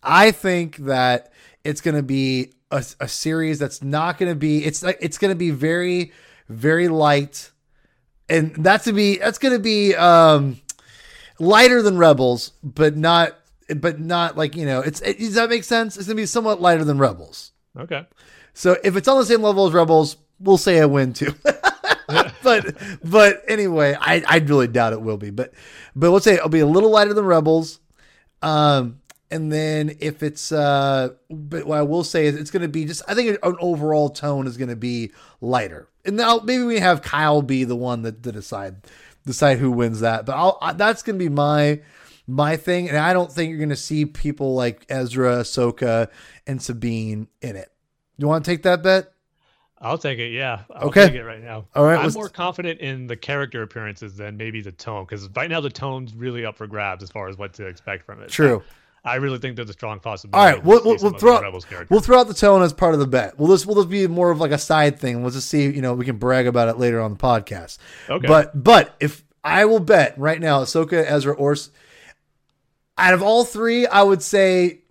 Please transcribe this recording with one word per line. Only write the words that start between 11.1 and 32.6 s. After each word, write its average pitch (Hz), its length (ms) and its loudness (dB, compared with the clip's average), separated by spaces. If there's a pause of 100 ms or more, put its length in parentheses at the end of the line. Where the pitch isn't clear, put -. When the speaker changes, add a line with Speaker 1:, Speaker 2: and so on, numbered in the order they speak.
Speaker 1:
lighter 233 440 6
than 202 160 2
Rebels, 131 540 4 (100)
but 151 340 0
not, 165 420 0 (380)
but 151 240 -4
not, 170 360 -4
like, 151 200 -4
you 165 100 -8
know, 131 140 -2
it's, 151 220 -6
it, 196 160 -4
does 214 160 -6
that 233 160 0
make 233 140 -4
sense? 226 320 -2
It's 196 100 -12
gonna 214 100 -6
be 214 100 -4
somewhat 214 340 -2
lighter 170 240 2
than 147 140 0
Rebels. 98 540 -4 (260)
Speaker 2:
Okay. 160 280 -12 (480)
Speaker 1:
So 180 280 2
if 190 140 0
it's 202 120 0
on 269 100 4
the 240 80 2
same 226 160 2
level 196 240 2
as 160 60 0
Rebels, 160 440 4 (240)
we'll 190 180 6
say 175 200 4
a 151 100 6
win 135 240 0
too. 143 260 -6
<laughs> - 60 -20 (960)
But, 208 340 0 (280)
but 202 440 6
anyway, 170 520 0
I, 170 260 0
I 165 120 4
really 143 300 4
doubt 113 260 0
it 110 80 -10
will 110 160 -6
be. 104 100 -12
But, 113 240 -8 (420)
but 156 160 2
let's 190 140 4
say 208 120 6
it'll 160 120 -2
be 160 120 2
a 147 60 4
little 190 240 4
lighter 208 220 4
than 208 140 0
Rebels. 160 540 0 (600)
Um, 143 600 0 (300)
and 156 220 -6
then 156 480 -4
if 151 220 -8
it's, 151 280 -8
uh, 139 600 0 (180)
but 151 380 -12
what 151 120 -2
I 151 40 0
will 156 220 -2
say 156 200 -2
is 147 120 0
it's 151 140 -12
gonna 170 180 -4